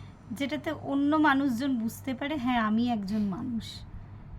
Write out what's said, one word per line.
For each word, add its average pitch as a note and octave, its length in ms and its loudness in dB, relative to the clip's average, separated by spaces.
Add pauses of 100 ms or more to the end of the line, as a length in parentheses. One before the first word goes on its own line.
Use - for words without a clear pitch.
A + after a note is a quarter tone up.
(320)
যেটাতে C#4 400 -4
অন্য C#4+ 440 2
মানুষজন C#4 600 4
বুঝতে A3+ 360 -4
পারে, C#4+ 240 -4
"হ্যাঁ, B3 220 2
আমি A3 300 4
একজন G#3+ 320 0
মানুষ।" A3 420 -2 (760)